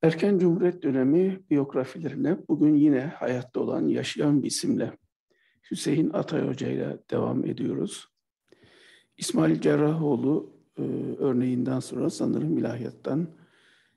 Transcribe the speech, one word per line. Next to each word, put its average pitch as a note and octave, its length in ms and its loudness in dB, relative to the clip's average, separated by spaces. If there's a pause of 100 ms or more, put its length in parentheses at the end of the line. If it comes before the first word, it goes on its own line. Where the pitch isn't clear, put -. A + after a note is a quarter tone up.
Erken E3 360 4
Cumhuriyet F3 460 2
dönemi D3+ 680 2
biyografilerine C#3+ 880 -2 (100)
bugün D3+ 280 4
yine C#3+ 240 6
hayatta B2+ 600 -4
olan, B2+ 280 0
yaşayan C#3 560 2
bir - 40 -2
isimle, - 500 -2 (760)
Hüseyin D3+ 380 0
Atay - 380 -2
Hoca B2+ 200 -4
ile - 300 -4 (140)
devam - 340 0
ediyoruz. - 640 -4 (1080)
İsmail D#3+ 440 0
Cerrahoğlu, D3 920 0 (240)
e, - 40 -6 (380)
örneğinden B2+ 600 0
sonra B2+ 300 -4
sanırım C3 480 -2
ilahiyattan, B2 680 -4 (680)